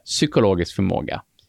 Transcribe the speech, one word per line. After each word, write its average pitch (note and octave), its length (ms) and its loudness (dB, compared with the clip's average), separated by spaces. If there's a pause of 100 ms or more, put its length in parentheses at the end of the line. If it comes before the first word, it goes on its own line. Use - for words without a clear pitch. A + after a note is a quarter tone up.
psykologisk G2 720 0
förmåga F#2 460 -4 (280)